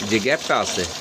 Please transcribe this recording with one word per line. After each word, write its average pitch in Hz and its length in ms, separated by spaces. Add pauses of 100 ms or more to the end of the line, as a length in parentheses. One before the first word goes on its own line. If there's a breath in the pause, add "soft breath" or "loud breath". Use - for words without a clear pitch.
(100)
যে 110 80
গ্যাপটা 135 380
আছে 95 280 (160)